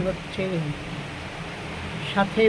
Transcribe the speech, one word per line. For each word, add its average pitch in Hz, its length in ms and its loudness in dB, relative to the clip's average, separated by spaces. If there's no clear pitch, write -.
হচ্ছে, 190 380 -2
সাথে 196 360 4